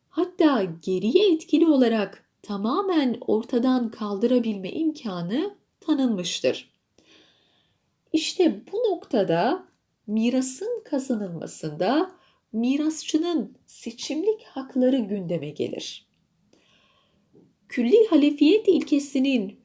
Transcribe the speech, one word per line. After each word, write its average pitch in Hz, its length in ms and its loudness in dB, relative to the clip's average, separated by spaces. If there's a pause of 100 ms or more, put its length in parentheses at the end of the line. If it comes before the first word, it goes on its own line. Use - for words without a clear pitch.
hatta 302 560 0 (180)
geriye 240 500 2
etkili 320 340 2
olarak 226 580 2 (180)
tamamen 269 760 -2
ortadan 233 720 0
kaldırabilme 214 800 -2
imkanı 269 840 -4 (260)
tanınmıştır. 220 920 -2 (1400)
İşte 320 500 0 (100)
bu 392 40 -6
noktada 285 920 0 (400)
mirasın 254 760 -2
kazanılmasında 202 1300 -4 (420)
mirasçının 302 1040 -2 (100)
seçimlik 320 760 -6
hakları 262 540 -2
gündeme 175 520 -6
gelir. - 560 -8 (1600)
Külli 392 420 6
halefiyet 294 580 4
ilkesinin 269 960 0